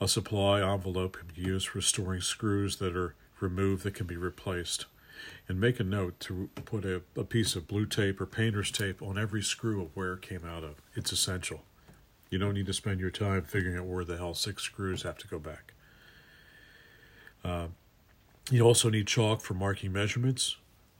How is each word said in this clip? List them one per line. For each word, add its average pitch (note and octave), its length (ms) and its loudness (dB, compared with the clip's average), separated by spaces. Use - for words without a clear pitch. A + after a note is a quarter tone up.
A F#2+ 80 2
supply G2+ 520 4
envelope F#2 560 0
can - 160 -14
be F2+ 80 -8
used F#2+ 280 0
for G2 100 -4
storing F#2 400 0
screws G2+ 560 0
that F2+ 200 -2
are F2+ 200 -2
removed F#2+ 440 2
that F#2+ 120 -2
can F#2 100 -4
be E2+ 100 -6
replaced. F2 680 -4
And F#2 100 0
make B2 200 4
a A2 40 0
note F#2+ 380 0
to F#2 280 -4
put G2+ 220 -4
a, F#2 160 -2
a A2 80 -2
piece A2 320 0
of D#2 100 -8
blue G#2 180 0
tape G2 360 0
or F#2 40 -2
painter's G#2+ 460 0
tape F#2+ 300 -2
on G2 160 -4
every G#2 260 -2
screw G#2+ 380 -2
of D#2 140 -8
where F#2 180 -2
it F#2 80 -10
came E2+ 240 -8
out E2 180 -8
of. D2+ 120 -10
It's - 180 -2
essential. F2+ 520 -2
You F#2+ 80 -2
don't G2+ 160 2
need G2 140 0
to F#2+ 60 -2
spend F#2+ 280 -2
your F#2 80 0
time G2 320 0
figuring F2+ 360 0
out F2+ 80 -4
where F2+ 200 -2
the E2+ 100 -4
hell F2 180 -4
six - 300 -4
screws F#2+ 380 -4
have E2 160 -6
to - 100 -16
go E2 120 -6
back. D2+ 340 -12
Uh, F2 240 -2
you A#2+ 120 6
also A#2 280 10
need G#2+ 180 2
chalk A2 340 4
for - 140 -4
marking G2 360 0
measurements. A#2+ 680 2